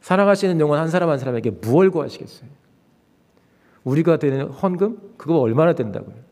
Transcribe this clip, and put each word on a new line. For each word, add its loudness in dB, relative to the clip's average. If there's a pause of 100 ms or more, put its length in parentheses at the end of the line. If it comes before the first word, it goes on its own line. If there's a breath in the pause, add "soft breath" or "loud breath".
사랑하시는 2
영혼 2
한 -2
사람 0
한 0
사람에게 -2
무얼 2
구하시겠어요? -10 (1300 soft breath)
우리가 2
드리는 -2
헌금? -4
그거 -2
얼마나 2
된다고요? -8 (160)